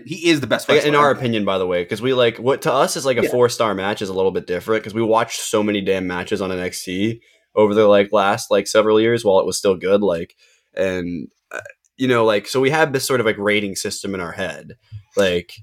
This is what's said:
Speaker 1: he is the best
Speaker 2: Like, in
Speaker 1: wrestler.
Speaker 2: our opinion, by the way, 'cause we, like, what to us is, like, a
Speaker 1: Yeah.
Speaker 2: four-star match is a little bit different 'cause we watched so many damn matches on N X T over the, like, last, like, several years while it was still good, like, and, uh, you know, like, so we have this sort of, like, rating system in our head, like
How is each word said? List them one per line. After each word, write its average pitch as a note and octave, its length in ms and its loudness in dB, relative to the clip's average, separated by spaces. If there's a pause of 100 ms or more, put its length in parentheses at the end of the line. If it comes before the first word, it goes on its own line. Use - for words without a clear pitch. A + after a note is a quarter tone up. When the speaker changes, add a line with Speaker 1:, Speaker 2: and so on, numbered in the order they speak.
Speaker 1:
he E3+ 240 -2
is D#3 120 4
the B2 60 -6
best - 220 -2
Speaker 2:
Like, C#3+ 140 4
in D3 100 0
Speaker 1:
wrestler. D3 60 4
Speaker 2:
our D3 120 4
opinion, A#2 340 -2
by G2 120 0
the F#2 80 -2
way, F2+ 200 0
'cause G#2 160 -6
we, B2+ 120 0
like, A#2+ 240 2
what B2+ 260 0
to D#3 100 0
us D3+ 220 0
is, C#3+ 100 -6
like, C3 120 0
a A2+ 60 2
Speaker 1:
Yeah. - 60 0
Speaker 2:
four-star A#2+ 440 2
match F#2+ 280 -4
is G2+ 80 -6
a F#2+ 40 -6
little F#2+ 180 0
bit F2 160 -6
different G#2+ 360 -2
'cause G#2 100 -14
we A2+ 80 -2
watched A2+ 380 0
so - 240 0
many G#2+ 180 0
damn F#2+ 240 -2
matches F2+ 360 -4
on F#2+ 100 -4
N F#2 80 -4
X F2+ 240 -8
T G2+ 380 -4 (340)
over G#2 180 4
the, G#2+ 140 6
like, G2+ 240 4
last, G#2 400 0
like, G2+ 160 0
several G#2+ 320 4
years A#2 260 2
while F#2+ 140 4
it - 60 2
was F#2 120 -4
still G2 180 0
good, F#2 260 2
like, F2 340 -2 (400)
and, F2 540 -4 (220)
uh, - 100 -10 (360)
you C3 100 -2
know, A#2+ 180 4
like, G#2 220 2
so - 120 -2
we C3 100 4
have D#3 240 2
this C3 140 -2
sort C3 120 0
of, A2+ 60 0
like, G#2+ 120 0
rating G2+ 380 0
system G2 380 -8
in F#2+ 80 -6
our E2+ 120 -8
head, D#2+ 400 -10 (420)
like F2+ 480 0